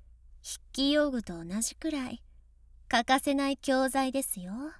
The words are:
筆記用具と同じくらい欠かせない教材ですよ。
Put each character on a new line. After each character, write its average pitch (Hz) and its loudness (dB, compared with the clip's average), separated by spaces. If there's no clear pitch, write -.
筆 - -10
記 277 2
用 294 4
具 240 0
と 165 -10
同 180 -4
じ - -2
く 320 -4
ら 262 -4
い - -12
欠 233 2
か 262 4
せ 285 2
な 277 2
い 277 -2
教 262 2
材 262 0
で 262 0
す - 0
よ。 180 -8